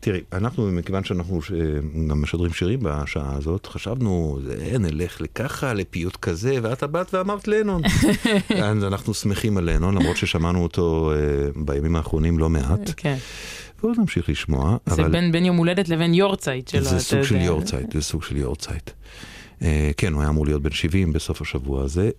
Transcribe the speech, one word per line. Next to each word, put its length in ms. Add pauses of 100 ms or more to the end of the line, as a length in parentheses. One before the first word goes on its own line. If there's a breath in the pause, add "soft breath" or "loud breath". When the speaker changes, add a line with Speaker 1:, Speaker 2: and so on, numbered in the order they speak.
Speaker 1:
תראי, 200 (120)
אנחנו, 400
מכיוון 320
שאנחנו 380
ש-, 100 (560)
גם 140
משדרים 300
שירים 300
בשעה 540
הזאת, 300
חשבנו, 800
"זה, 340
נלך 420
לככה, 540
לפיוט 420
כזה", 460
ואת 220
באת 300
ואמרת 340
לנון. 340 (400)
Speaker 2:
<laughs> 400
Speaker 1:
אז 220
אנחנו 300
שמחים 420
על 140
לנון, 240
למרות 220
ששמענו 460
אותו, 500
אה, 40 (400)
בימים 400
האחרונים 420
לא 100
מעט. 480
Speaker 2:
כן. 200 (640 loud breath)
Speaker 1:
ועוד 160
נמשיך 300
לשמוע, 480 (100)
Speaker 2:
זה 160
Speaker 1:
אבל 80
Speaker 2:
בין, 220
בין 120
יום 120
הולדת 320
לבין 260
יורצייט 540
שלו, 140
Speaker 1:
זה 80
Speaker 2:
אתה 100
Speaker 1:
סוג 220
של 120
Speaker 2:
יודע. 120
Speaker 1:
יורצייט, 460
זה 100
סוג 200
של 140
יורצייט. 540 (720 loud breath)
אה, 340
כן, 160
הוא 80
היה 100
אמור 160
להיות 160
בן 80
שבעים 420
בסוף 300
השבוע 400
הזה. 360